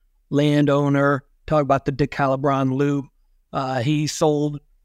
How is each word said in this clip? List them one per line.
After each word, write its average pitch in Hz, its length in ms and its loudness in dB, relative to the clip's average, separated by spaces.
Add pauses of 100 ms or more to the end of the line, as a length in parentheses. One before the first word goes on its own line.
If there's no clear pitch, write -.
(300)
landowner, 143 920 2 (240)
talk 151 160 2
about 135 220 0
the 147 60 -2
DeCalibran 135 800 -2
Loop. 143 340 -2 (460)
Uh, 131 300 -4
he 151 240 0
sold 147 520 -2
a - 20 -12 (260)